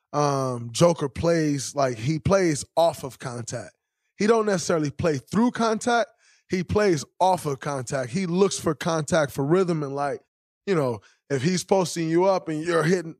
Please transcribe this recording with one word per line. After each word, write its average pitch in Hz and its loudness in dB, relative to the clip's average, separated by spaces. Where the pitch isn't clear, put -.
Um, 135 -2
Joker 156 2
plays, 151 -2
like, 131 0
he 135 -2
plays 175 2
off 170 2
of 135 -12
contact. 120 -10
He 196 0
don't 220 4
necessarily 175 0
play 156 -2
through 220 0
contact. 226 0
He 185 -2
plays 190 2
off 185 2
of 143 -4
contact. 135 -6
He 190 -2
looks 185 2
for 165 -2
contact 160 0
for 139 -4
rhythm 170 2
and, 135 -8
like, 139 -4
you 196 0
know, 127 0
if 139 -2
he's 180 0
posting 175 0
you 170 2
up 190 0
and 156 -4
you're 165 2
hitting, 165 0